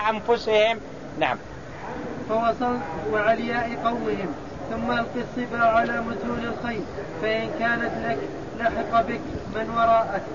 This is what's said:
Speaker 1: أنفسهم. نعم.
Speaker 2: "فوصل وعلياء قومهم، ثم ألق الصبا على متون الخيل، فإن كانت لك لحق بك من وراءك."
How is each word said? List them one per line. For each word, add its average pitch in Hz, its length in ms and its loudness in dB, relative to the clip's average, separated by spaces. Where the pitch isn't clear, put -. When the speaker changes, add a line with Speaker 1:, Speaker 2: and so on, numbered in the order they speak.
Speaker 1:
أنفسهم. 214 680 4
نعم. 135 180 2
Speaker 2:
"فوصل 233 480 2
وعلياء 233 580 2
قومهم، 214 520 0
ثم 226 200 -2
ألق 233 240 0
الصبا 240 500 0
على 233 360 4
متون 233 520 -4
الخيل، 226 300 -4
فإن 220 280 0
كانت 233 320 0
لك 226 120 0
لحق 226 420 2
بك 233 200 -2
من 220 140 -2
وراءك." 226 520 4